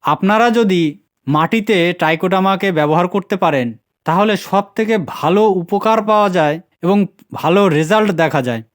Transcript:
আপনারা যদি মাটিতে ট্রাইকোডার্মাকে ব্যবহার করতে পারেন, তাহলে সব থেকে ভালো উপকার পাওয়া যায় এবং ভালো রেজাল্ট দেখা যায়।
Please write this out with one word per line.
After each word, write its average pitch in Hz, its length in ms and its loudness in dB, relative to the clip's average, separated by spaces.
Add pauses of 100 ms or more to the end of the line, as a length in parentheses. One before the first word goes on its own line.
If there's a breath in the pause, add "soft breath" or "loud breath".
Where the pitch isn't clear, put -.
আপনারা 196 460 2
যদি 208 320 2 (440)
মাটিতে 180 500 0 (220)
ট্রাইকোডার্মাকে 185 720 0
ব্যবহার 156 360 0
করতে 196 280 -4
পারেন, 147 300 0 (400)
তাহলে 202 300 2
সব 196 280 -2 (100)
থেকে 220 200 -2 (140)
ভালো 180 340 0 (180)
উপকার 202 420 -2
পাওয়া 208 260 0
যায় 160 280 0 (260)
এবং 185 140 2 (380)
ভালো 151 340 0
রেজাল্ট 180 440 0
দেখা 160 300 0
যায়। 117 200 -4 (120)